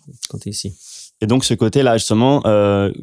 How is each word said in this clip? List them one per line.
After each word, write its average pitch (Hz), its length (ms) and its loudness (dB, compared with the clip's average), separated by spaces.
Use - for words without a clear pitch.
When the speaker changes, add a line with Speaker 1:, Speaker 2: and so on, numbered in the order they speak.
Speaker 1:
quand - 100 -10
t'es 101 100 -12
ici. - 280 -10
Speaker 2:
Et 110 60 0
donc, 123 180 2
ce - 80 0
côté-là, 120 440 2
justement, 120 480 2
euh, 101 460 2